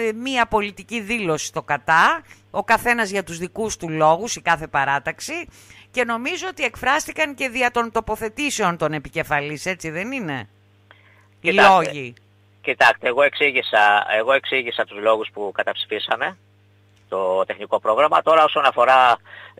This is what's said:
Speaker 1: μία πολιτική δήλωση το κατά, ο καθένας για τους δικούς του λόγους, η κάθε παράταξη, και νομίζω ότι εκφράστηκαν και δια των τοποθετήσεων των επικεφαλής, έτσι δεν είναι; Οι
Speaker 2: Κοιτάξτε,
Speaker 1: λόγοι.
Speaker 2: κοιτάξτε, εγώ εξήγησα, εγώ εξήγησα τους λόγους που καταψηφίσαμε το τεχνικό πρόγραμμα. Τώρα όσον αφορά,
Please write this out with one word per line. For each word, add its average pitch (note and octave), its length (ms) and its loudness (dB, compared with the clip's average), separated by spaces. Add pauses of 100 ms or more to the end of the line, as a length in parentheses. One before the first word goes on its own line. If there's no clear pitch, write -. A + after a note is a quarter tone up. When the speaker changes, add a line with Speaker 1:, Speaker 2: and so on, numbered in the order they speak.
(140)
Speaker 1:
μία A#3+ 320 -2
πολιτική G#3 540 -6
δήλωση G3 520 -4
το D#3+ 100 -8
κατά, E3+ 600 2 (280)
ο G3 140 -4
καθένας A#3 460 0
για G3+ 140 -2
τους E3 140 -12
δικούς F#3+ 380 -8
του E3+ 120 -8
λόγους, D#3+ 480 2
η E3+ 40 -16
κάθε D#3+ 260 0
παράταξη, D3 840 -4 (420)
και B3 140 -2
νομίζω A#3+ 440 -6
ότι D#4 160 -6
εκφράστηκαν C#4+ 720 -2
και C4 140 -4
δια A#3+ 220 -2
των A#3 220 -2
τοποθετήσεων A3 840 -2
των D#3 160 -2
επικεφαλής, D3 720 -4
έτσι F3 240 -6
δεν F#3 220 -8
είναι; D#3+ 360 -8 (920)
Οι E3 100 -2
Speaker 2:
Κοιτάξτε, G3 220 6 (120)
Speaker 1:
λόγοι. C3+ 300 -10 (480)
Speaker 2:
κοιτάξτε, B2+ 460 2
εγώ B2+ 140 2
εξήγησα, A#2 840 2 (120)
εγώ A2+ 140 2
εξήγησα B2+ 520 -2
τους G2+ 160 -10
λόγους G#2+ 320 2
που G#2 220 -8
καταψηφίσαμε A2+ 800 -6 (720)
το F#2+ 380 -2
τεχνικό G2+ 340 -6
πρόγραμμα. D3 420 2
Τώρα D#3 220 4
όσον D3 200 0
αφορά, B2+ 520 4 (440)